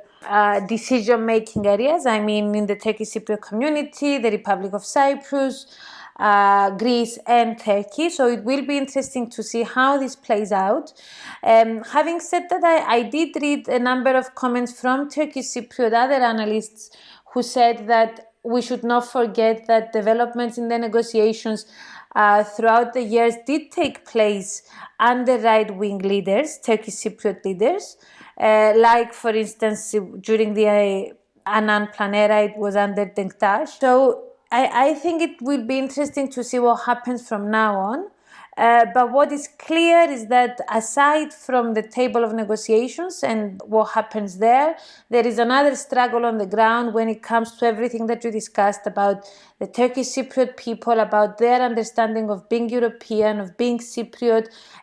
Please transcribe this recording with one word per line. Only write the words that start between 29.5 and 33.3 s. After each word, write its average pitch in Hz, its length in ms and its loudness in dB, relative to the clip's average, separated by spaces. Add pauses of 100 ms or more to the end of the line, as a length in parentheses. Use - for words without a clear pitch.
during 214 340 0
the, 214 140 2
uh, 202 460 0 (320)
Annan 208 420 2
Plan 202 260 -4
era, 208 280 4
it 208 140 -2
was 202 200 -4
under 202 300 0
Denktaş. 202 760 -2